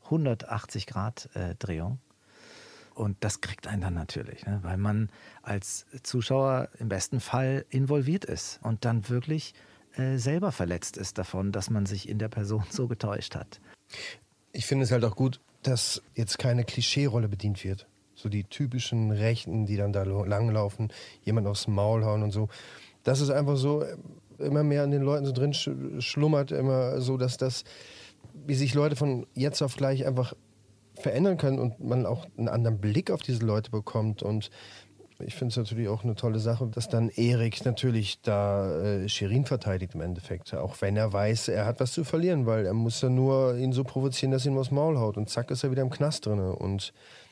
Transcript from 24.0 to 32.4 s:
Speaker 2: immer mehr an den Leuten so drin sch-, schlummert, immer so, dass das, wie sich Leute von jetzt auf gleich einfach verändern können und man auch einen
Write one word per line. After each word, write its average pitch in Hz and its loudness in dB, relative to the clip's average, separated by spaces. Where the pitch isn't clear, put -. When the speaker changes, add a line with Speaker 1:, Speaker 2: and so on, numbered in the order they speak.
Speaker 2:
immer 147 2
mehr 143 4
an 143 2
den 143 4
Leuten 139 2
so 135 0
drin 139 2
sch-, 135 -4
schlummert, 147 2
immer 131 2
so, 131 0
dass 127 0
das, 131 -2
wie - -4
sich 131 2
Leute 147 4
von 135 -2
jetzt 135 0
auf 131 -2
gleich 135 0
einfach 127 0
verändern 175 2
können 135 2
und 117 -2
man 120 2
auch - -2
einen 113 0